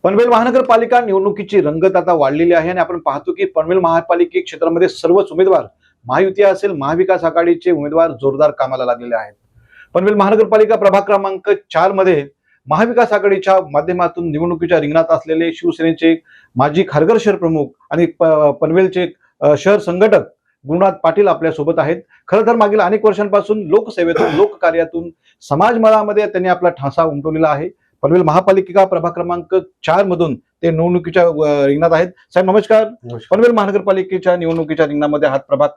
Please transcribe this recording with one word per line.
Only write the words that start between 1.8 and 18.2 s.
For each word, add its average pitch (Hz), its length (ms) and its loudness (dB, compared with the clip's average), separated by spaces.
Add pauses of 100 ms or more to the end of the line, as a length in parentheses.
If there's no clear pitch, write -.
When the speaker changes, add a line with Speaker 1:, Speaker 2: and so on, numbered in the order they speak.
Speaker 1:
आता 175 180 0
वाढलेली 156 400 0
आहे 165 160 0
आणि 180 100 -4
आपण 175 200 -4
पाहतो 147 320 -6
की 196 140 -4
पनवेल 165 320 -2
महापालिके 170 640 0
क्षेत्रामध्ये 165 480 -2
सर्वच 185 420 0
उमेदवार, 175 300 2 (460)
महायुती 190 360 0
असेल, 196 280 0
महाविकास 170 520 -2
आघाडीचे 170 480 0
उमेदवार 156 400 0
जोरदार 139 400 0
कामाला 131 340 -4
लागलेले 120 300 -4
आहेत. 95 180 -8 (600)
पनवेल 190 200 0
महानगरपालिका 214 600 2
प्रभाग 196 260 2
क्रमांक 196 480 -2
चार 196 420 0
मध्ये 185 360 0 (400)
महाविकास 220 460 0
आघाडीच्या 190 440 2 (140)
माध्यमातून 170 600 -2
निवडणुकीच्या 170 480 -2
रिंगणात 151 300 0
असलेले 160 440 -2
शिवसेनेचे 165 680 0 (340)
माजी 151 340 0
खारघर 165 300 2
शहर 214 160 0
प्रमुख 160 320 -2 (240)
आणि 165 140 2
प-, 156 460 2 (100)